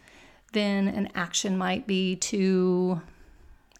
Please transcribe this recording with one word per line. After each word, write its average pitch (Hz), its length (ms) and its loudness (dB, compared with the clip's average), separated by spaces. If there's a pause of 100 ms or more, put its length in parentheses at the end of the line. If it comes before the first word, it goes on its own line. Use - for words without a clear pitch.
(520)
then 202 360 2
an 202 260 -2
action 185 420 -2
might 185 300 -2
be 185 300 0
to 185 840 2 (800)